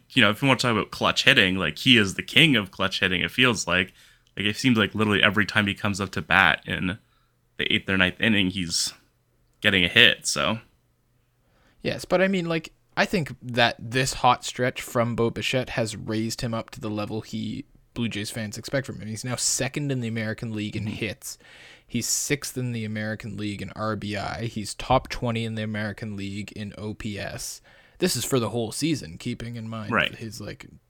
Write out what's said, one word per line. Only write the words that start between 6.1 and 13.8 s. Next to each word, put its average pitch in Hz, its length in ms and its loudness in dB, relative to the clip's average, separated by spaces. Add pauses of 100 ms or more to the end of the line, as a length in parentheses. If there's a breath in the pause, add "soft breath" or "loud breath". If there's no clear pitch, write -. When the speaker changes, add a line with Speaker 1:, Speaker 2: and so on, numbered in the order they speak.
Speaker 1:
to 98 100 -4
bat 87 420 6
in 92 320 -2 (600)
the - 140 0
eighth 107 160 0
or 95 100 0
ninth 90 220 2
inning, 101 300 4
he's 90 420 -2 (680)
getting 98 240 4
a - 20 2
hit, - 380 6
so. 82 340 -2 (1200)
Speaker 2:
Yes, 147 220 -4
but 175 140 2
I 190 80 4
mean, 185 220 0
like, 165 220 -4 (260)
I 196 80 2
think 165 360 -2
that 120 380 2
this 127 360 0